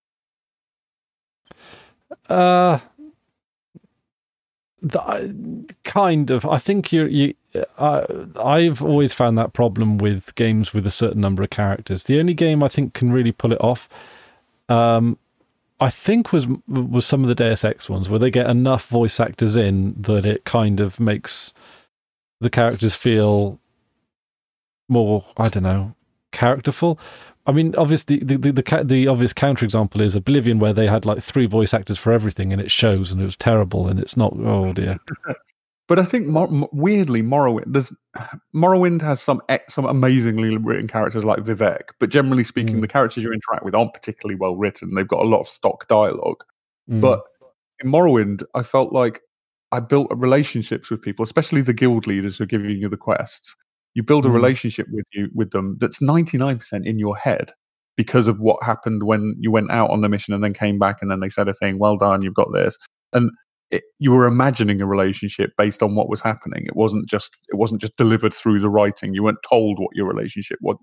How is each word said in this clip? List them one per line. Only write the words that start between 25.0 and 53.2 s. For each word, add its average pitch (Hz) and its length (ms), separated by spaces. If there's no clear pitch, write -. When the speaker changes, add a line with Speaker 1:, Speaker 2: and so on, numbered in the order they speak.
Speaker 1:
I 110 120
don't 101 120
know, 95 320
characterful. 147 680
I 139 60
mean, 160 260
obviously, 147 400
the, 135 200
the, 139 160
the, 131 100
ca-, 156 180
the 131 260
obvious 123 260
counterexample 110 680
is 104 140
Oblivion, 117 420
where 107 160
they 110 140
had, 107 180
like, 104 160
three 131 240
voice 110 300
actors 98 240
for 113 120
everything, 104 400
and 98 80
it - 120
shows, 95 400
and 92 100
it 95 40
was 95 120
terrible, 101 500
and 92 120
it's - 180
not, 110 180
oh 101 380
dear. 92 240
Speaker 2:
<laughs> 147 80
But 175 100
I 185 40
think, 190 240
Mor-, 156 220
Mo-, 147 240
weirdly, 151 500
Morrowind, 127 440
there's, 127 260
Morrowind 175 500
has 147 180
some 131 260
ex-, - 260
some 135 120
amazingly 117 720
written 113 280
characters 110 380
like 104 220
Vivek, 104 380
but - 80
generally 131 340
speaking, 113 360
Speaker 1:
Mm. - 20
Speaker 2:
the 107 80
characters 120 340
you 113 80
interact 110 320
with 95 100
aren't 113 200
particularly 104 420
well 92 220
written. 95 380
They've 95 120
got 85 160
a 110 60
lot 107 100
of - 80
stock - 400
dialogue. - 560
Speaker 1:
Mm. 110 80
Speaker 2:
But 123 220
in 131 80
Morrowind, 123 540
I 127 100
felt - 280
like 123 300
I 123 80
built 139 340
relationships 127 760
with 110 120
people, 104 220
especially 147 380
the 127 100
guild 120 340
leaders 98 320
who 110 60
are 95 40
giving 104 240
you 101 180
the 101 80
quests. - 580